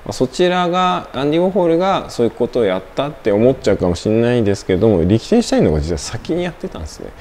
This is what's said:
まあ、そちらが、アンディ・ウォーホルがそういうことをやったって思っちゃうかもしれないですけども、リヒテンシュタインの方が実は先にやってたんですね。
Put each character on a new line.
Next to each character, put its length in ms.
ま 60
あ、 20
そ 140
ち 220
ら 200
が、 440
ア 120
ン 60
デ 80
ィ・ 20
ウ 60
ォ 20
ー 20
ホ 180
ル 100
が 320
そ 120
う 40
い 20
う 20
こ 160
と 140
を 40
や 140
っ 40
た 140
っ 40
て 200
思 180
っ 40
ち 140
ゃ 60
う 20
か 120
も 80
し 120
れ 120
な 140
い 100
で 100
す 100
け 120
ど 120
も、 160
リ 140
ヒ 120
テ 80
ン 40
シ 60
ュ 20
タ 80
イ 20
ン 40
の 60
方 60
が 60
実 100
は 60
先 360
に 100
や 60
っ 40
て 140
た 100
ん 40
で 60
す 120
ね。 100